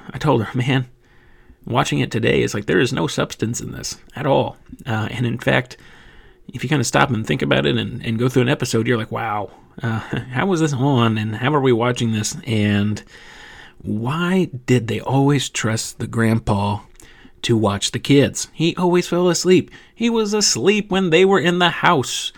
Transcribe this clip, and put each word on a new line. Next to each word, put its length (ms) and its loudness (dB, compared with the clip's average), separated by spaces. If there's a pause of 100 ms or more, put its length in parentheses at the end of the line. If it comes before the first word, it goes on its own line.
(100)
I 60 -12
told 280 0
her, 120 -8
"Man, 320 0 (800)
watching 320 -2
it 120 -2
today 320 2
is 120 -2
like, 100 -6
there 160 2
is 100 2
no 160 -2
substance 540 -4
in 120 -10
this 260 -10 (180)
at 80 -6
all." 320 0 (300)
Uh, 240 -2
and 160 -4
in 120 -4
fact, 380 -2 (760)
if 80 -12
you 80 -4
kinda 140 2
stop 260 2
and 160 -2
think 160 -2
about 240 2
it 100 0
and, 280 -6
and 140 -4
go 120 0
through 120 4
an 60 0
episode, 380 -2
you're 100 0
like, 160 -6
"Wow, 380 -6 (320)
uh, 160 -2
<laughs> 320 -8
how 160 -2
was 140 0
this 120 2
on 460 2
and 180 -4
how 180 0
are 60 2
we 120 4
watching 400 0
this?" 220 -2 (120)
And 560 0 (800)
why 680 -2 (160)
did 220 2
they 120 -4
always 500 0
trust 480 -4
the 80 -6
grandpa 720 0 (640)
to 140 2
watch 360 0
the 80 -4
kids? 520 2
He 220 0
always 320 2
fell 220 0
asleep. 420 4 (240)
He 160 0
was 240 0
asleep 560 0
when 200 0
they 140 6
were 140 6
in 220 2
the 100 4
house. 680 0